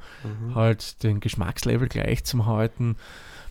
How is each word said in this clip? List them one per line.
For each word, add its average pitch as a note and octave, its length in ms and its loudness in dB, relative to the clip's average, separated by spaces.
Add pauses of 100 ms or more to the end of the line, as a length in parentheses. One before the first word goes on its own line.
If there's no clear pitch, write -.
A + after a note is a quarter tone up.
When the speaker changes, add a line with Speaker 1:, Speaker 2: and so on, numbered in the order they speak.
(240)
Speaker 1:
Mhm. A2 320 -6
Speaker 2:
halt A2+ 480 2
den G#2+ 160 4
Geschmackslevel A#2 680 0
gleich A2 380 0
zu A#2 220 2
halten. A#2 480 2 (560)